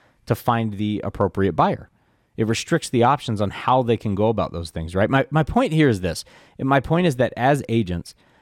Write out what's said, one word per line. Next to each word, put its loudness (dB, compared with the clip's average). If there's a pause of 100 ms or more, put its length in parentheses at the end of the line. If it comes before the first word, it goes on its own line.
(260)
to 0
find -2
the -2
appropriate 0
buyer. -2 (460)
It 0
restricts -2
the 2
options 0
on 0
how 2
they 2
can -4
go 2
about -2
those -8
things, -8
right? 2
My, 2
my 2
point 0
here 4
is 2
this. -4 (340)
And -4
my 4
point 0
is 2
that 0
as 2
agents, -2 (280)